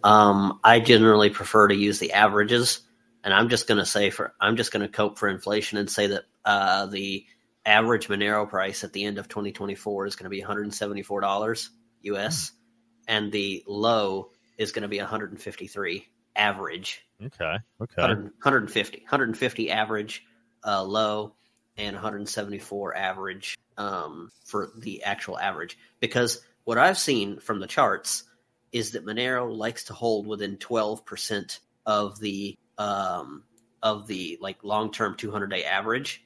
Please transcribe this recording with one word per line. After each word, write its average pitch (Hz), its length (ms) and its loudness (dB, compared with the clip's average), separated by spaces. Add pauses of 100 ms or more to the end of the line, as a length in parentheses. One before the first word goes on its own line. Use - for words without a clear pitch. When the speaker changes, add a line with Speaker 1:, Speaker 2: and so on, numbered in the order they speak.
Speaker 1:
Um, 101 600 8
I 117 160 10
generally 110 500 8
prefer 104 380 6
to 101 80 6
use 101 240 0
the - 140 -4
averages, 104 640 4 (440)
and 98 100 0
I'm 110 160 6
just 120 180 0
gonna 101 180 4
say 101 240 2
for, - 320 -6
I'm 107 160 2
just 113 140 -2
gonna 101 180 -2
cope 104 300 -2
for 104 100 0
inflation 101 480 -4
and 101 120 -2
say 104 180 0
that, 98 160 -4 (200)
uh, 98 440 2
the 98 380 -8 (400)
average 110 420 4
Monero 104 400 0
price 98 360 -4
at 92 100 -12
the 101 120 -6
end 104 120 -4
of 98 100 -10
twenty 101 240 -6
twenty-four 98 540 -6
is 101 100 -6
gonna 92 140 -14
be 98 120 -8
a 101 40 -12
hundred 104 180 -6
and 104 100 -6
seventy-four 101 480 -6
dollars 104 480 -2 (340)
U 101 140 -4
S, 120 340 -4 (560)
Speaker 2:
Hmm. 113 60 -2
Speaker 1:
and 107 180 -2
the 98 360 -4
low 104 600 0 (280)
is 107 140 -4
gonna 104 160 -6
be 101 120 -6
a 98 60 -6
hundred 104 260 -8
and 101 100 -16
fifty-three 95 680 -8 (280)
average. 95 640 -2 (220)
Speaker 2:
Okay, 87 320 -4 (260)
okay. 110 200 -4
Speaker 1:
Hundred, 101 300 0 (100)
hundred 135 220 4
and 98 80 -10
fifty, - 360 -4
hundred 135 220 0
and 110 80 -6
fifty 123 340 -2
average, 107 520 -4 (420)
uh, 101 180 -2
low, 107 500 -2 (440)
and 104 180 -8
a 95 40 -12
hundred 104 300 -8
seventy-four 101 680 -8
average, 95 640 -8 (200)
um, 87 540 -8 (140)
for 104 320 -6
the 107 260 -12
actual 98 360 -6
average. 90 380 -6 (220)
Because 123 420 0 (240)
what 117 120 0
I've 180 220 6
seen 101 400 0
from 104 200 -4
the 92 80 -10
charts - 560 0 (480)
is 113 200 -4
that 110 140 -8
Monero 123 500 -2
likes 110 300 -6
to - 80 -16
hold 110 340 -2
within 101 300 -6
twelve 110 480 -2
percent - 540 -6 (260)
of 104 340 -2
the, 101 380 -8 (200)
um, 92 640 -6 (380)
of 104 260 -2
the, 90 340 -8
like, 98 220 -12
long-term 107 540 -2
two 107 140 -8
hundred 101 180 -4
day 92 140 -4
average. 104 640 -2